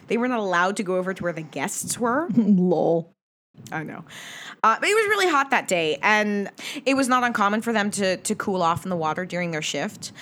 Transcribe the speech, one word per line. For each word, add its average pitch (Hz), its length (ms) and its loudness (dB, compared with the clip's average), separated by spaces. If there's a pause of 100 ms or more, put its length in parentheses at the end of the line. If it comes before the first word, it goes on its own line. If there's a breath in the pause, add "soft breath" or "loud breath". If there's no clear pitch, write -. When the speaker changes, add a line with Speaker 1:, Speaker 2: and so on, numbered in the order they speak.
Speaker 1:
They 220 100 0
were 240 100 0
not 247 120 -2
allowed 185 380 2
to 226 60 -2
go 185 140 -2
over 185 160 -2
to 185 100 -8
where 175 100 -2
the 160 80 -8
guests - 580 -6
were. 247 320 0
Speaker 2:
<laughs> - 40 -4
Lol. 175 760 4 (600)
Speaker 1:
I 160 120 -6
know. 160 220 -14 (580 loud breath)
Uh, 220 160 4
but 320 80 0
it 415 80 2
was 440 120 4
really 392 220 2
hot 277 220 2
that 196 160 2
day, 165 340 2
and 208 480 2 (360 loud breath)
it 269 100 2
was 269 120 2
not 247 160 2
uncommon 220 380 2
for 233 120 -2
them 208 180 0
to, 190 260 0
to - 180 -4
cool 185 260 -2
off 165 240 0
in 185 40 -6
the 185 60 -2
water 160 300 -2
during 175 260 -4
their 156 100 -4
shift. 151 500 -6 (100)